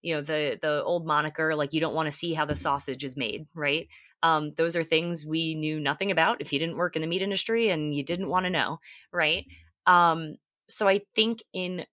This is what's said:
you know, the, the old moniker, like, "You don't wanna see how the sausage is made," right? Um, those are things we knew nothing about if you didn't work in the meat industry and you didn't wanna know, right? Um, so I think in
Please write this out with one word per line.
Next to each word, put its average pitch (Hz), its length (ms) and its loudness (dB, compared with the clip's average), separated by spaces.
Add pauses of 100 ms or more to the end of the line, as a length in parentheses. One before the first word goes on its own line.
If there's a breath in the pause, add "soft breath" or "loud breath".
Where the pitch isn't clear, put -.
you 165 140 -2
know, 147 60 -2
the, 151 400 -2
the 151 220 0
old 170 220 0
moniker, 156 500 0
like, 147 180 -2
"You 156 60 0
don't 147 160 0
wanna 156 160 0
see 165 220 -2
how 156 120 0
the 151 100 -2
sausage 139 500 -2
is 131 100 -8
made," 135 380 -6
right? 151 340 -2 (340 loud breath)
Um, 151 340 2
those 165 200 2
are 170 80 0
things 160 420 0
we 160 280 -2
knew 156 260 -4
nothing 151 320 -2
about 175 300 2
if - 100 -8
you 139 80 0
didn't 165 180 -4
work 170 180 -2
in 160 60 -2
the 160 60 -4
meat 175 140 -2
industry 208 480 0
and 151 260 0
you 143 80 -2
didn't 175 260 -4
wanna 185 200 0
know, 160 300 0 (320 loud breath)
right? 170 340 0 (400 loud breath)
Um, 165 500 4 (320)
so - 200 2
I 202 140 4 (140)
think 220 280 0 (100)
in 180 400 -6